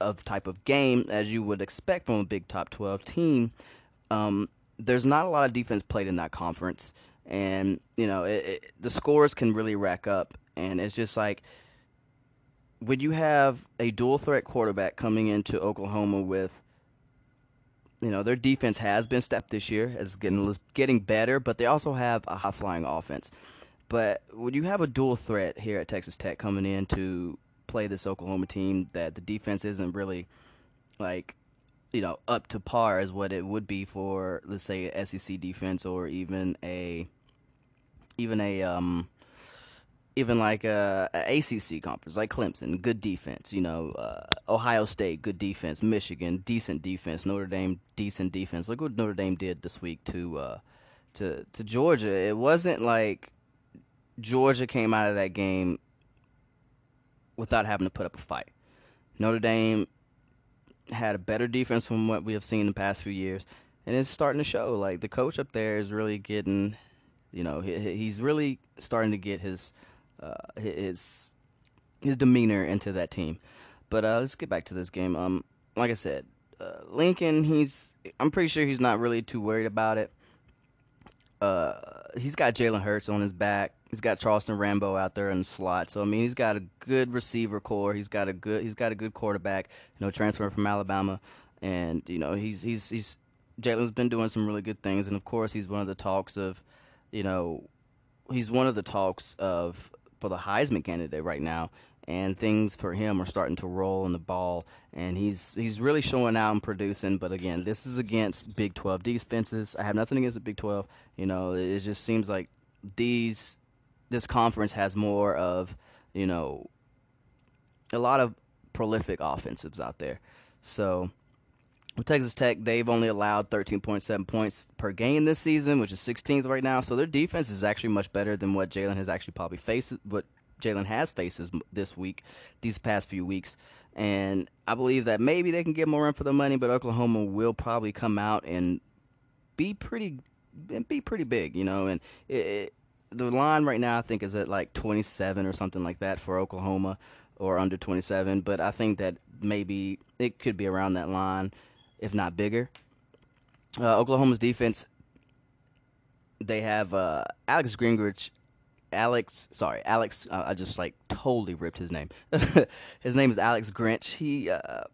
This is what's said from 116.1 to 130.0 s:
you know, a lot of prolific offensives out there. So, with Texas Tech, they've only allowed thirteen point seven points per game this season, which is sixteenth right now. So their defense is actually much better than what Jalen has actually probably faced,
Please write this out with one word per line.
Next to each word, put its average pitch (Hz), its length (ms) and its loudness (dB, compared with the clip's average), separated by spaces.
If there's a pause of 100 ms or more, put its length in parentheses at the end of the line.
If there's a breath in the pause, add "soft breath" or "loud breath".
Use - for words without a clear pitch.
you 95 160 -2
know, 73 420 -4 (1200)
a 120 60 0
lot 127 200 4
of 120 160 4 (380)
prolific 110 480 -2
offensives 71 580 -6
out 62 200 -8
there. 65 200 -6 (420 soft breath)
So, 92 500 -2 (840)
with 113 120 -6
Texas 131 260 2
Tech, 120 280 2
they've 117 280 0
only 113 200 4
allowed 104 400 2
thirteen 104 300 0
point 104 220 -2
seven 98 240 -2
points 110 420 -2 (100)
per 101 140 -2
game 135 340 2
this 156 140 4
season, 147 400 4
which 101 120 0
is 95 80 -8
sixteenth 131 480 0
right 131 160 0
now. 131 160 2
So 123 160 -2
their 143 100 4
defense 151 460 0
is 95 120 -4
actually 104 280 2
much 98 200 0
better 101 240 0
than 98 200 0
what 95 140 0
Jalen 98 280 -2
has 98 100 -4
actually 90 260 -6
probably 87 240 -8
faced, 120 360 -2 (100)